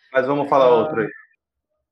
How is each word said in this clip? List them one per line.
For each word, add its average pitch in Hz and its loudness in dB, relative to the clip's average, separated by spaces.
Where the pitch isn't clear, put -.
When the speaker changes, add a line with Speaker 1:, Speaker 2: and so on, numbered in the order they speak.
Speaker 1:
Mas 127 -2
vamos 143 -4
falar 135 2
Speaker 2:
Ah. 123 4
Speaker 1:
outro 113 -2
aí. 104 -6